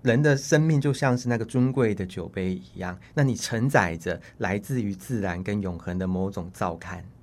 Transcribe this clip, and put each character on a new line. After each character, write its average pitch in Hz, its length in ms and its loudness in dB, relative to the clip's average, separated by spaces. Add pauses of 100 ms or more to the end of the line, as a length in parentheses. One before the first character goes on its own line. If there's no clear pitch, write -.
人 127 220 4
的 147 120 6
生 151 280 4
命 156 180 4
就 143 140 2
像 131 220 4
是 123 120 -2
那 120 80 2
个 113 80 -2
尊 127 280 2
贵 117 220 4
的 95 120 -4
酒 90 200 -8
杯 92 280 -2
一 - 240 -12
样， 90 200 -6 (140)
那 151 100 2
你 131 120 4
承 113 340 0
载 95 280 0
着 82 220 -6 (200)
来 104 200 -2
自 123 240 -4
于 101 120 -4
自 110 260 -6
然 92 220 -4
跟 104 180 -4
永 90 180 -6
恒 90 200 -6
的 92 80 0
某 92 240 0
种 92 240 -8
照 87 220 -4
看 90 280 -12 (180)